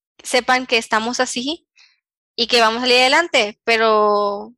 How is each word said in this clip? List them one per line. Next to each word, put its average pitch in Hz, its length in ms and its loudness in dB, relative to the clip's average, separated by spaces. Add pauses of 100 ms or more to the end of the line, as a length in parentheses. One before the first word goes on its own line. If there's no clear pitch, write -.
(240)
sepan 254 440 0
que 240 100 0
estamos 226 420 -2
así 262 480 -6 (680)
y 233 120 -4
que 240 140 2
vamos 226 180 2
a - 20 -6
salir 254 180 2
adelante, 262 680 0
pero 214 920 0